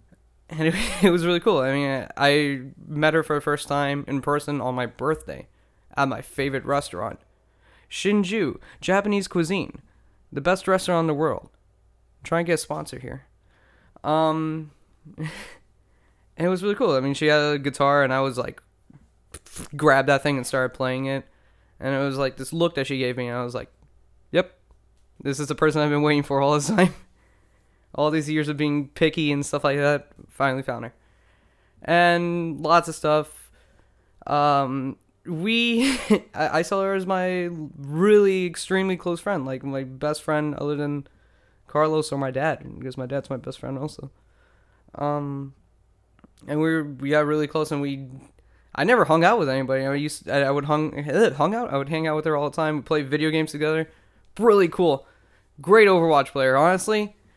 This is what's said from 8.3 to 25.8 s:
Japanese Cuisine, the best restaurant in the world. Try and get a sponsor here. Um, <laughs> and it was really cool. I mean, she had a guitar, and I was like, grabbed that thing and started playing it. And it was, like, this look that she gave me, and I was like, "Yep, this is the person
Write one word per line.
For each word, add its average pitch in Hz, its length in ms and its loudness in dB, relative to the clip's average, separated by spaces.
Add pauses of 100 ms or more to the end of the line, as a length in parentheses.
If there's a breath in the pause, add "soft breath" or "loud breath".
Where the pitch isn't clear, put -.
Japanese 202 480 0
Cuisine, 175 520 -4 (520)
the 139 80 -6
best 180 280 0
restaurant 185 360 2
in - 20 -2
the 156 80 0
world. 143 340 -2 (720)
Try 170 180 -2
and 170 60 -4
get 170 60 0
a 156 60 2
sponsor 156 400 -10
here. 127 260 -14 (800 soft breath)
Um, 156 680 -2 (220)
<laughs> - 220 -20
and 156 120 -10 (1080 loud breath)
it 165 120 0
was 185 140 -2
really 202 120 -2
cool. 202 180 2
I 131 80 2
mean, 139 140 0
she 151 140 0
had 151 120 4
a 147 180 0
guitar, 143 460 2
and 131 80 0
I 131 80 2
was 135 160 -2
like, - 260 -6 (1120)
grabbed 139 360 4
that 135 120 2
thing 143 140 0
and 123 100 -6
started 127 280 -2
playing 131 320 -4
it. 135 180 -4 (540)
And 139 160 -4
it 135 40 -2
was, 139 200 -2
like, 135 180 -2
this 131 160 -10
look 165 220 0
that 135 120 -2
she 139 120 -4
gave 127 180 -2
me, 123 120 -6
and 120 100 -6
I 127 40 -4
was 123 120 -6
like, 120 160 -10 (640)
"Yep, 180 220 0 (680)
this 135 180 -4
is 143 80 -4
the 151 60 -4
person 156 260 2